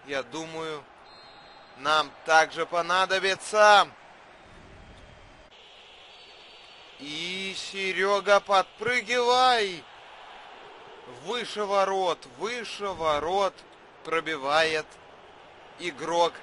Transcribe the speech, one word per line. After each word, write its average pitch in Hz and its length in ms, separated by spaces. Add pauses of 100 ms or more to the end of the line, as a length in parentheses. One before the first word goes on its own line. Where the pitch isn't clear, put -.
я 139 160
думаю, 160 600 (960)
нам 147 320 (160)
также 160 400
понадобятся. 185 1200 (3000)
И, 175 580
Серега, 196 840
подпрыгивай! 233 1400 (1400)
Выше 208 400
ворот, 190 580 (140)
выше 202 500
ворот 165 680 (500)
пробивает 156 840 (960)
игрок 165 640